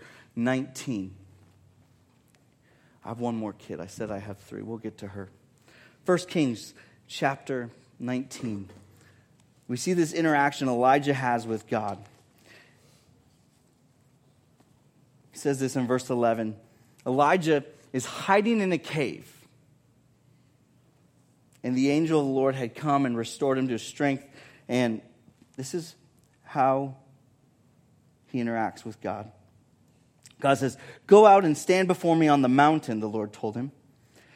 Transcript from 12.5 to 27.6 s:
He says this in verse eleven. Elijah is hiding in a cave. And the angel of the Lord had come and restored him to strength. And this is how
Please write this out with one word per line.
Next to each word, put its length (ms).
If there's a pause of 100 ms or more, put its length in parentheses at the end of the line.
He 80
says 200
this 160
in 120
verse 240
eleven. 440 (500)
Elijah 600 (260)
is 140
hiding 560
in 100
a 60
cave. 560 (2250)
And 120
the 140
angel 300
of 80
the 40
Lord 240
had 200
come 300
and 120
restored 400
him 120
to 100
strength. 440 (460)
And 320 (540)
this 180
is 220 (480)
how 540 (1300)